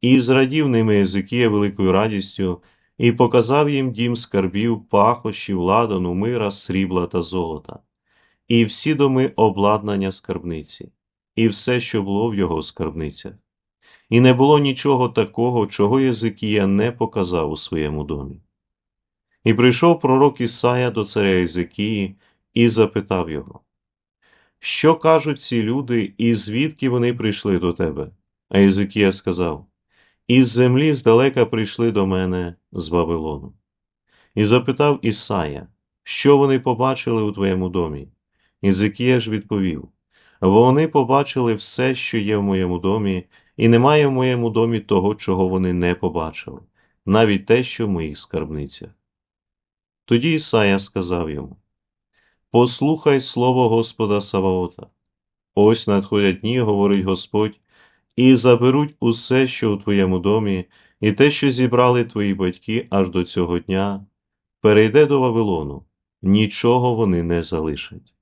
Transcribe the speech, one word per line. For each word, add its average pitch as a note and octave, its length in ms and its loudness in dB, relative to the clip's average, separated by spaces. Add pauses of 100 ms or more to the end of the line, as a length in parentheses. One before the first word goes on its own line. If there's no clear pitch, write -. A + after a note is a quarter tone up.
І B2+ 180 4
зрадів C3+ 500 2
ними A2 300 2
Ізикія G2+ 500 0
великою G2+ 440 0
радістю, G2 720 -2 (360)
і A#2 140 2
показав B2 580 2
їм C3+ 220 -4
дім A#2+ 240 -4
скарбів, G#2 720 -4
пахощів, G#2 720 0
ладану, F#2 540 0
мира, G#2+ 360 -4
срібла F#2 560 -4
та F2 160 -4
золота, E2 560 -8 (720)
і A#2 160 4
всі - 300 -2
доми C3+ 420 2
обладнання G2+ 760 0
скарбниці, E2+ 800 -12 (440)
і A2+ 120 2
все, A#2+ 320 -2
що A2 220 -4
було G2+ 280 -2
в G#2+ 40 -8
його E2+ 280 -2
скарбницях. D#2 680 -10 (760)
І A#2 100 6
не B2+ 140 8
було C#3 240 6
нічого C3+ 500 0
такого, A#2 580 -2
чого G#2 340 0
Єзикія A2 680 -2
не G#2 260 0
показав F2+ 580 -4
у D2+ 60 -6
своєму D2+ 480 -6
домі. C#2 360 -12 (1040)
І A2+ 100 4
прийшов B2+ 460 4
пророк C#3 400 2
Ісая B2 500 0
до G#2+ 140 -4
царя G2+ 240 -2
Єзикії F#2+ 880 -2 (380)
і A#2 140 4
запитав G2+ 600 0
його: - 300 -12 (1000)
«Що - 360 2
кажуть D#3 460 0
ці A#2 220 -4
люди, A#2 560 -4
і A#2 160 0
звідки A#2+ 540 -4
вони A#2+ 260 0
прийшли G#2+ 440 -2
до F2 140 -2
тебе?» D#2+ 380 -6 (380)
А G2 100 -2
Єзикія G2 540 2
сказав: F2 540 -6 (600)
«Із B2 200 4
землі B2+ 460 2
здалека B2 520 2
прийшли A2+ 460 -2
до G2+ 140 0
мене, F#2 480 -4 (180)
з E2 160 -8
Вавилону». D#2 640 -4 (840)
І G#2+ 100 0
запитав B2+ 580 2
Ісая: E2 640 -4 (340)
«Що - 340 2
вони C3+ 240 2
побачили B2 600 -2
у G#2 100 -2
твоєму F#2 360 -2
домі?» D#2 400 -6 (540)
Єзикія G#2+ 580 0
ж A2+ 100 -8
відповів: G2 580 -4 (520)
«Вони B2 480 4
побачили C3+ 640 0
все, B2+ 400 -4
що - 240 -6
є G#2 180 -2
в G2+ 60 -2
моєму F#2 360 -2
домі, F#2+ 460 -2 (320)
і A2+ 120 2
немає C#3 380 4
в C3+ 60 0
моєму B2+ 380 -2
домі A2+ 300 0
того, G2+ 340 0
чого F#2+ 340 -2
вони F#2 240 -2
не F2 220 0
побачили, D#2+ 640 -8 (460)
навіть G#2 400 2
те, A#2+ 160 2
що A#2 240 -6
в G2+ 40 -4
моїх D#2+ 280 -6
скарбницях». D2+ 720 -10 (1120)
Тоді C3 280 2
Ісая G#2+ 460 2
сказав F2 520 -6
йому: C#2 260 -12 (920)
«Послухай C#3 720 2
слово B2+ 480 0
Господа A2 520 -2
Саваота. F#2 640 -4 (680)
Ось A2 340 4
надходять G2 520 0
дні, A#2+ 200 -2
говорить G2+ 440 2
Господь, G#2 560 -4 (560)
і B2+ 180 6
заберуть B2+ 640 4
усе, B2+ 460 0
що A2+ 280 -2
у - 20 -4
твоєму G2 420 0
домі, G2+ 460 -2 (360)
і G#2 120 2
те, C3+ 180 4
що C#3+ 200 0
зібрали B2 540 2
твої G#2 300 -4
батьки F#2+ 560 -4
аж F#2+ 200 0
до F2 140 -4
цього F2 340 -4
дня, G2 480 -6 (540)
перейде A2 460 6
до C#3 140 2
Вавилону, G2+ 640 -2 (380)
нічого A#2 720 2
вони F#2+ 280 0
не E2+ 200 -2
залишать». D#2 800 -8